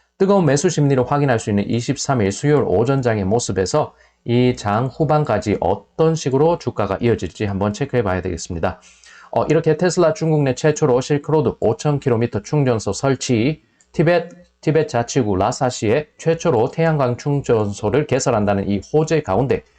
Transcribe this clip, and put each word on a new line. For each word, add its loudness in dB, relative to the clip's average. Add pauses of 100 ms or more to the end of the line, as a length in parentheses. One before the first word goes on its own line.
(180)
뜨거운 2
매수 2
심리를 2
확인할 0
수 -6
있는 0
이십삼 -2
일 0
수요일 2
오전장의 0
모습에서 -2 (300)
이 2
장 -2
후반까지 0
어떤 0
식으로 0
주가가 -4
이어질지 -2
한번 -2
체크해 -2
봐야 -2
되겠습니다. -6 (500)
어, 0
이렇게 2
테슬라 2
중국 0
내 0
최초로 2
실크로드 0
오천 0
킬로미터 0
충전소 0
설치, 0 (300)
티벳, 0 (300)
티벳 0
자치구 0
라사시에 0
최초로 0
태양광 0
충전소를 0
개설한다는 0
이 0 (120)
호재 0
가운데 0 (160)